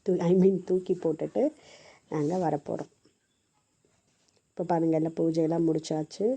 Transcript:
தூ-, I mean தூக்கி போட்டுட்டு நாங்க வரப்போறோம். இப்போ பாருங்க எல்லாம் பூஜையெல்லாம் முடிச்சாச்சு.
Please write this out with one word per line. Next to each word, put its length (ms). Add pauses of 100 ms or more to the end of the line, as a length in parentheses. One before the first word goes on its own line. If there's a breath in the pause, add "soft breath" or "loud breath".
தூ-, 140
I 140
mean 300
தூக்கி 300
போட்டுட்டு 480 (680 loud breath)
நாங்க 280
வரப்போறோம். 520 (1600)
இப்போ 180
பாருங்க 320
எல்லாம் 200
பூஜையெல்லாம் 500
முடிச்சாச்சு. 580 (120)